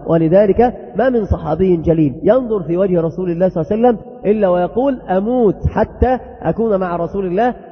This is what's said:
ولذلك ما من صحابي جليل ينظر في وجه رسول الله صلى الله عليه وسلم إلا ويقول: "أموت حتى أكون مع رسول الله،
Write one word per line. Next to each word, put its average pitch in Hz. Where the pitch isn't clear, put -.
ولذلك 190
ما 233
من 226
صحابي 165
جليل 156
ينظر 220
في 170
وجه 180
رسول 175
الله 180
صلى 180
الله -
عليه 214
وسلم -
إلا 202
ويقول: 214
"أموت 208
حتى 233
أكون 202
مع 180
رسول 175
الله، 202